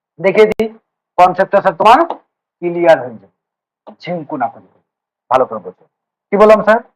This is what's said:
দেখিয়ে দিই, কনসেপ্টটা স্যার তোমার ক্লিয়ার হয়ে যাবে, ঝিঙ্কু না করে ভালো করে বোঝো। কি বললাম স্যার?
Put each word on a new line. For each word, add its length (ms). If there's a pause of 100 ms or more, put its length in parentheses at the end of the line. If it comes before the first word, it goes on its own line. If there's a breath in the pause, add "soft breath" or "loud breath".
(200)
দেখিয়ে 320
দিই, 160 (500)
কনসেপ্টটা 460
স্যার 180
তোমার 180 (640)
ক্লিয়ার 420
হয়ে 180
যাবে, 160 (640)
ঝিঙ্কু 400
না 100
করে 160 (640)
ভালো 180
করে 160
বোঝো। 200 (420)
কি 140
বললাম 260
স্যার? 120 (160)